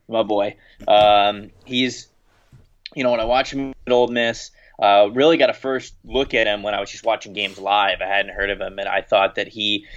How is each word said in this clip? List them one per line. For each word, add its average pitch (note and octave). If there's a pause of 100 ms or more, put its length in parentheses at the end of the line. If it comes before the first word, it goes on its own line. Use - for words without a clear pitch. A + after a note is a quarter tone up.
my A2+
boy. G2+ (320)
Um, G#2 (140)
he's, B2+ (880)
you C3
know, B2
when A#2
I A2
watch B2+
him C3+ (120)
at B2
Ole B2
Miss, A#2 (320)
uh, G2+
really D3
got B2+
a -
first C3 (100)
look B2+
at A2+
him G#2
when G#2
I G2+
was G2+
just -
watching A2
games F#2+
live. G2
I F#2
hadn't G2
heard G2
of G2
him, G2
and G2
I F#2+
thought G2
that G2+
he, G#2 (100)